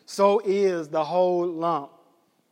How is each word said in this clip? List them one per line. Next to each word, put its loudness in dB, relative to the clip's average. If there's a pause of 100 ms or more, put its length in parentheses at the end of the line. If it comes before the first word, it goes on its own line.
so 2
is 0
the -2
whole 0
lump. -4 (600)